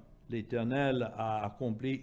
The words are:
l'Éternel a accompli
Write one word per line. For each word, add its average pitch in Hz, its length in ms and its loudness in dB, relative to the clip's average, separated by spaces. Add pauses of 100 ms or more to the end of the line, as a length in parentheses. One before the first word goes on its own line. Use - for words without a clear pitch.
(300)
l'Éternel 120 880 2
a 110 260 0
accompli 117 600 -2